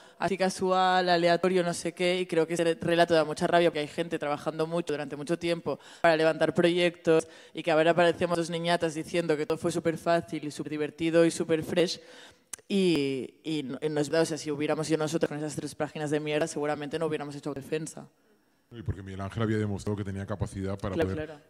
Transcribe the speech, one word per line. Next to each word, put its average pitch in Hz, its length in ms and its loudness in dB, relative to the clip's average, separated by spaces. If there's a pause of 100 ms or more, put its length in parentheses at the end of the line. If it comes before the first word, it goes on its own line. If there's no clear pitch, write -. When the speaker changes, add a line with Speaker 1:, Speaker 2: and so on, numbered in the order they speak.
(180)
Speaker 1:
así 175 200 -2
casual, 185 680 2
aleatorio, 175 560 4
no 175 100 -2
sé 165 200 -6
qué, 180 260 0
y 185 60 -2
creo 160 220 2
que 170 80 -4
ese 165 260 0
relato 170 320 4
da 156 100 6
mucha 151 240 -2
rabia 170 220 6
porque 156 100 -4
hay 147 80 -4
gente 165 320 -4
trabajando 156 480 -2
mucho 165 260 -2
durante 147 220 -6
mucho 151 240 -4
tiempo 170 400 -4 (220)
para 165 160 6
levantar 156 360 2
proyectos 175 760 2 (240)
y 160 100 -8
que 170 80 0
ahora 156 200 6
aparecemos 170 460 2
dos 165 120 -2
niñatas 170 440 0
diciendo 160 440 0
que 151 80 -2
todo 156 120 -2
fue 170 140 -2
súper 165 260 -2
fácil 170 460 -2
y 147 80 -8
súper 147 200 -8
divertido 160 540 2
y 160 60 4
súper 160 320 0
fresh 175 380 0 (680)
y, 143 640 2 (100)
y 151 200 -4
no, 127 180 -8
y 156 80 -2
no 151 100 -2
es 147 100 0
verdad, 160 120 2
o 165 40 4
sea, 160 120 -4
si 151 140 -6
hubiéramos 151 380 -2
ido 156 100 2
nosotros 156 280 -2
con 151 120 -4
esas 147 160 -6
tres 147 180 -8
páginas 151 380 -6
de 151 80 2
mierda, 151 260 -2
seguramente 147 540 -4
no 160 80 -2
hubiéramos 147 280 -6
hecho 147 140 -10
Autodefensa. 143 580 -8 (640)
Speaker 2:
Y 117 140 -14
porque 98 180 -6
Miguel 95 200 -10
Ángel 98 200 -4
había 110 160 2
demostrado 104 400 -2
que 104 60 -4
tenía 98 240 -8
capacidad 98 500 -6
para 101 160 -6
Speaker 1:
Claro, 160 160 0
Speaker 2:
poder, 156 160 -4
Speaker 1:
claro. 156 240 -16